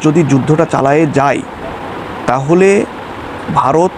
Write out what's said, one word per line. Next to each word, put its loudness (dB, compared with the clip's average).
যদি 2
যুদ্ধটা 2
চালায়ে 2
যায়, 2
তাহলে 4
ভারত 2